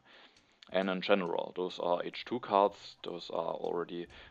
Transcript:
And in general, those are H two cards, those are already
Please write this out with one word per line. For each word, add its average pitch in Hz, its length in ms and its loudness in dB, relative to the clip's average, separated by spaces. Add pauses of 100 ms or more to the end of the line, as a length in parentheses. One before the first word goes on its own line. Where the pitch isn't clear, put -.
(680)
And 95 200 2
in 92 100 0
general, 90 560 2
those 90 240 -4
are 87 240 2
H - 220 -8
two - 160 -2
cards, 101 640 2
those 87 280 -8
are 85 200 0
already 87 520 -4 (260)